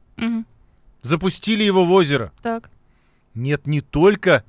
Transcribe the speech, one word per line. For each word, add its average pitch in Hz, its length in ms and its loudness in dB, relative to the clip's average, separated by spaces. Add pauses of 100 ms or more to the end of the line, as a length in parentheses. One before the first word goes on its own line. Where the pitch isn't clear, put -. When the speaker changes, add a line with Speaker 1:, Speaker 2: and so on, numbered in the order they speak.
(180)
Speaker 1:
Мгм. 226 280 -4 (560)
Speaker 2:
запустили 185 600 -2
его 190 220 4
в 175 60 0
озеро. 143 400 2 (100)
Speaker 1:
Так. 233 300 -8 (640)
Speaker 2:
Нет 135 320 -4
не 147 140 -2
только 180 680 2